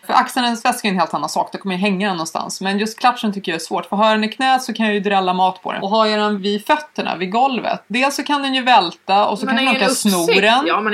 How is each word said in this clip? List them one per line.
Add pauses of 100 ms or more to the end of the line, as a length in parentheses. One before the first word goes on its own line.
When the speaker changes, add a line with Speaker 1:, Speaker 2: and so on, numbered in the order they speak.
Speaker 1:
För
axelns
väska
är
en
helt
annan
sak,
då
kommer
jag
hänga
den
någonstans.
Men
just
klatschen
tycker
jag
är
svårt,
för
har
jag
den
i
knät
så
kan
jag
ju
drälla
mat
på
den.
Och
har
jag
den
vid
fötterna,
vid
golvet,
dels
så
kan
den
ju
välta
och
så
Speaker 2:
Man
Speaker 1:
kan
Speaker 2:
har
Speaker 1:
någon
Speaker 2:
ingen
Speaker 1:
kan
sno
Speaker 2:
uppsikt.
Speaker 1:
den.
Speaker 2:
Ja,
man
har